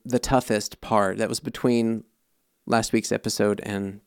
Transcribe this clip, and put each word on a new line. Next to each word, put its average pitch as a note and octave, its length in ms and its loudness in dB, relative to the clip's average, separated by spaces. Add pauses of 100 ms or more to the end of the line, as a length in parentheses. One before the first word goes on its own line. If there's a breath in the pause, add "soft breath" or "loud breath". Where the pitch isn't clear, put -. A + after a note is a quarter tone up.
the B2 140 0
toughest - 640 0
part. G2+ 360 2
That A2 120 0
was A#2 100 -4
between A2+ 640 0 (640)
last A2+ 260 0
week's A2+ 200 2
episode G#2 500 0
and G2+ 440 -6